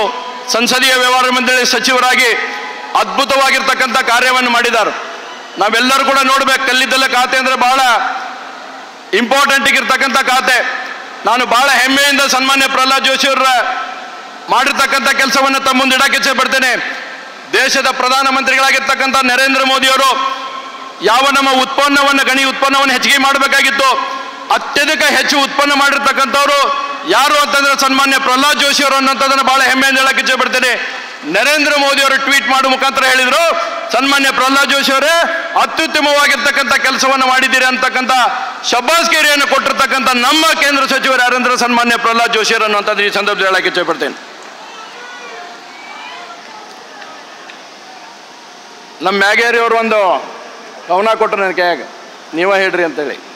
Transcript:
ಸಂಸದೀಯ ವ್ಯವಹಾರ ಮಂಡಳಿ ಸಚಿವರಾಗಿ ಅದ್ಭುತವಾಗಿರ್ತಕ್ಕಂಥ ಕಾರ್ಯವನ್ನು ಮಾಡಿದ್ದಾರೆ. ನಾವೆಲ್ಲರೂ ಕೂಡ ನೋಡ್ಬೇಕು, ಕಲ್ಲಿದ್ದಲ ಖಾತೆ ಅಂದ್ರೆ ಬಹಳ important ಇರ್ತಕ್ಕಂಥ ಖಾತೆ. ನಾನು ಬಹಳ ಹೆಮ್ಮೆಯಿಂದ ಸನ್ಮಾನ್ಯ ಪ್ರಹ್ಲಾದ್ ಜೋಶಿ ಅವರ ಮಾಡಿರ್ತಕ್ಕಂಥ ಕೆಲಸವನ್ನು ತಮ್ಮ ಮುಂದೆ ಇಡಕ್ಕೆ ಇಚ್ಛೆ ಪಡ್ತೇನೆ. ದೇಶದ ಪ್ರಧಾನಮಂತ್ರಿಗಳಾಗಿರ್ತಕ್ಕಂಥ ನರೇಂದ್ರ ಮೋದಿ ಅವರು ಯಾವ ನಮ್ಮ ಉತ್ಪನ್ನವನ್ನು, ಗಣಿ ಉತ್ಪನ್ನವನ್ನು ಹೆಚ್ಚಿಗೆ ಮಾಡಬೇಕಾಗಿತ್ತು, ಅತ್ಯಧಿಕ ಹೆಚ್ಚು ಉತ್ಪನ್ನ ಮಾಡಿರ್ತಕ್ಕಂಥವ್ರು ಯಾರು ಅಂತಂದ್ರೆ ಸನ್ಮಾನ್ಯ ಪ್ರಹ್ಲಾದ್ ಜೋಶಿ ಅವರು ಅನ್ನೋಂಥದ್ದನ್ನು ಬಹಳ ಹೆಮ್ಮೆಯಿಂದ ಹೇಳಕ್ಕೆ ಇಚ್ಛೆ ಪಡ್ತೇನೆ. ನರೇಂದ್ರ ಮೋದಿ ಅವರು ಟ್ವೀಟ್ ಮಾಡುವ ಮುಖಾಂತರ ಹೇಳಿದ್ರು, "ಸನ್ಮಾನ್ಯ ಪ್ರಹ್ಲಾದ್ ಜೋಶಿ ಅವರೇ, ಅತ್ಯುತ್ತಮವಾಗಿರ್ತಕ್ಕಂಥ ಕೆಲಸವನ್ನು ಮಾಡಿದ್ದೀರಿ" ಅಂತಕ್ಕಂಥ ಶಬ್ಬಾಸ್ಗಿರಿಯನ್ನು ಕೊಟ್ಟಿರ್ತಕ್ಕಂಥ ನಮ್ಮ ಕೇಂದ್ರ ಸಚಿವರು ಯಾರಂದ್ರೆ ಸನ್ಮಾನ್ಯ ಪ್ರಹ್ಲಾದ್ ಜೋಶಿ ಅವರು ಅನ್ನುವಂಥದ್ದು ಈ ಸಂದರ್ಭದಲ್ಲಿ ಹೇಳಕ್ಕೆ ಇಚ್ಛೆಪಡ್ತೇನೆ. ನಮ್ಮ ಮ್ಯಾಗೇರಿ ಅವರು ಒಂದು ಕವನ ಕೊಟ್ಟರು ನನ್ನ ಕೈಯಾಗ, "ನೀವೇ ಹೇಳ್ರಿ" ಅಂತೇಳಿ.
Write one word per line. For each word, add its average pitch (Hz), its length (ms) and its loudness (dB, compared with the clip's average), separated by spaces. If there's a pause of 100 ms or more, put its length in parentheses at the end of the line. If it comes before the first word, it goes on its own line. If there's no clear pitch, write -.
(520)
ಸಂಸದೀಯ 254 420 2
ವ್ಯವಹಾರ 254 360 2
ಮಂಡಳಿ 247 360 2
ಸಚಿವರಾಗಿ 254 840 2 (480)
ಅದ್ಭುತವಾಗಿರ್ತಕ್ಕಂಥ 262 1000 0
ಕಾರ್ಯವನ್ನು 247 520 2
ಮಾಡಿದ್ದಾರೆ. 233 400 2 (680)
ನಾವೆಲ್ಲರೂ 240 460 2
ಕೂಡ 262 140 0
ನೋಡ್ಬೇಕು, 269 480 2
ಕಲ್ಲಿದ್ದಲ 262 400 0
ಖಾತೆ 254 320 2
ಅಂದ್ರೆ 262 180 0
ಬಹಳ 254 240 2 (1300)
important 269 560 2
ಇರ್ತಕ್ಕಂಥ 262 480 0
ಖಾತೆ. 254 420 2 (680)
ನಾನು 240 200 2
ಬಹಳ 240 240 2
ಹೆಮ್ಮೆಯಿಂದ 269 500 2
ಸನ್ಮಾನ್ಯ 269 480 2
ಪ್ರಹ್ಲಾದ್ 262 360 2
ಜೋಶಿ 269 240 0
ಅವರ 262 180 2 (1040)
ಮಾಡಿರ್ತಕ್ಕಂಥ 262 580 0
ಕೆಲಸವನ್ನು 269 520 2
ತಮ್ಮ 262 180 0
ಮುಂದೆ 262 180 2
ಇಡಕ್ಕೆ 269 200 2
ಇಚ್ಛೆ 269 160 0
ಪಡ್ತೇನೆ. 254 400 0 (800)
ದೇಶದ 262 380 2
ಪ್ರಧಾನಮಂತ್ರಿಗಳಾಗಿರ್ತಕ್ಕಂಥ 262 1300 0
ನರೇಂದ್ರ 262 420 2
ಮೋದಿ 262 240 2
ಅವರು 269 480 0 (680)
ಯಾವ 240 300 2
ನಮ್ಮ 269 300 2
ಉತ್ಪನ್ನವನ್ನು, 277 600 2
ಗಣಿ 262 200 0
ಉತ್ಪನ್ನವನ್ನು 269 480 0
ಹೆಚ್ಚಿಗೆ 262 260 2
ಮಾಡಬೇಕಾಗಿತ್ತು, 269 720 2 (640)
ಅತ್ಯಧಿಕ 294 480 -2
ಹೆಚ್ಚು 285 360 2
ಉತ್ಪನ್ನ 285 340 0
ಮಾಡಿರ್ತಕ್ಕಂಥವ್ರು 277 1120 0 (220)
ಯಾರು 277 300 4
ಅಂತಂದ್ರೆ 277 420 2
ಸನ್ಮಾನ್ಯ 269 380 2
ಪ್ರಹ್ಲಾದ್ 269 420 2
ಜೋಶಿ 277 220 2
ಅವರು 269 140 2
ಅನ್ನೋಂಥದ್ದನ್ನು 269 480 2
ಬಹಳ 262 180 2
ಹೆಮ್ಮೆಯಿಂದ 262 360 2
ಹೇಳಕ್ಕೆ 262 220 2
ಇಚ್ಛೆ 262 160 0
ಪಡ್ತೇನೆ. 247 600 -2 (300)
ನರೇಂದ್ರ 277 540 2
ಮೋದಿ 277 220 2
ಅವರು 269 140 2
ಟ್ವೀಟ್ 277 320 0
ಮಾಡುವ 262 220 2
ಮುಖಾಂತರ 262 340 0
ಹೇಳಿದ್ರು, 262 480 2 (400)
"ಸನ್ಮಾನ್ಯ 269 380 2
ಪ್ರಹ್ಲಾದ್ 262 400 2
ಜೋಶಿ 269 220 0
ಅವರೇ, 294 280 2 (420)
ಅತ್ಯುತ್ತಮವಾಗಿರ್ತಕ್ಕಂಥ 285 1080 0
ಕೆಲಸವನ್ನು 262 540 0
ಮಾಡಿದ್ದೀರಿ" 262 380 2
ಅಂತಕ್ಕಂಥ 254 460 0 (600)
ಶಬ್ಬಾಸ್ಗಿರಿಯನ್ನು 294 760 2
ಕೊಟ್ಟಿರ್ತಕ್ಕಂಥ 269 640 0
ನಮ್ಮ 302 500 2
ಕೇಂದ್ರ 277 260 2
ಸಚಿವರು 262 360 0
ಯಾರಂದ್ರೆ 247 340 0
ಸನ್ಮಾನ್ಯ 240 400 0
ಪ್ರಹ್ಲಾದ್ 233 360 0
ಜೋಶಿ 214 220 0
ಅವರು 220 100 0
ಅನ್ನುವಂಥದ್ದು 208 380 -2
ಈ 202 80 0
ಸಂದರ್ಭದಲ್ಲಿ 202 380 -2
ಹೇಳಕ್ಕೆ 185 200 0
ಇಚ್ಛೆಪಡ್ತೇನೆ. 156 680 -6 (4000)
ನಮ್ಮ 202 140 0
ಮ್ಯಾಗೇರಿ 226 400 2
ಅವರು 233 180 2
ಒಂದು 220 240 2 (880)
ಕವನ 190 260 2
ಕೊಟ್ಟರು 208 260 0
ನನ್ನ 190 120 0
ಕೈಯಾಗ, 170 300 0 (520)
"ನೀವೇ 190 260 2
ಹೇಳ್ರಿ" 180 240 0
ಅಂತೇಳಿ. 143 500 -6